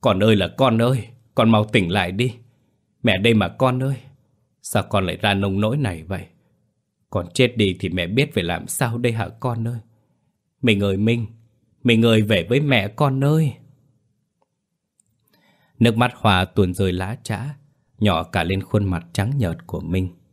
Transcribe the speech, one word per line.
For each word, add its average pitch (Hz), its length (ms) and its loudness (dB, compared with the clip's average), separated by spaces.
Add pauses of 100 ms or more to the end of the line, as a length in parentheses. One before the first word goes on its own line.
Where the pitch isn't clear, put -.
Con 98 220 2
ơi 110 120 4
là 95 120 0 (100)
con 120 240 2
ơi, 120 260 0 (280)
con 113 140 4
mau 107 160 4
tỉnh 98 260 2
lại 92 200 0
đi. 110 240 -2 (680)
Mẹ 104 140 2
đây 107 160 4
mà 104 140 4
con 127 360 -2
ơi, 135 120 -4 (680)
sao - 280 -4
con 98 160 0
lại 82 120 2
ra 104 160 0
nông 98 280 0
nỗi 110 160 0
này 92 260 -4
vậy? 85 240 -10 (840)
Con 87 240 -4
chết 117 240 2
đi 98 220 2
thì 92 100 -6
mẹ 87 180 -4
biết 135 260 -2
phải 92 100 -2
làm 85 240 -6
sao 120 300 -4
đây 120 160 -2
hả 110 160 -6 (100)
con 113 280 -4
ơi? 120 120 -6 (840)
Mình 110 220 2
ơi 98 140 0
Minh, 113 280 0 (580)
mình 117 220 4
ơi 113 160 4
về 101 280 0
với 123 100 2
mẹ 135 280 0
con 135 360 -2
ơi. 147 300 2 (2250)
Nước 117 180 4
mắt 120 180 0
Hoa 95 300 2
tuôn 95 280 0
rơi 92 200 -2
lã 92 300 -6
chã, 117 320 -8 (440)
nhỏ 92 240 2
cả 85 200 -4
lên 95 200 -2
khuôn 104 220 -2
mặt 90 280 -4
trắng 101 240 -2
nhợt 90 200 -2 (100)
của 87 120 -8
Minh. 90 300 -4 (240)